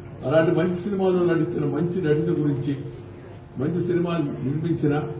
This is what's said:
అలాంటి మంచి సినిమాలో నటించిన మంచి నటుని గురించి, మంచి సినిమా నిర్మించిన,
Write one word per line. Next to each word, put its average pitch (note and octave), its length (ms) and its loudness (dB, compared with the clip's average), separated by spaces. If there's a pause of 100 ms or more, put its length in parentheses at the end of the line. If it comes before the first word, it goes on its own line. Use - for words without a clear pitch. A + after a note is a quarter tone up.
(260)
అలాంటి D#3+ 260 4
మంచి F3 240 2
సినిమాలో F#3+ 440 2
నటించిన D#3+ 460 2
మంచి D3+ 360 0
నటుని D3+ 400 2
గురించి, C#3+ 360 0 (800)
మంచి E3+ 260 0
సినిమా E3+ 340 0
నిర్మించిన, D3 840 0 (160)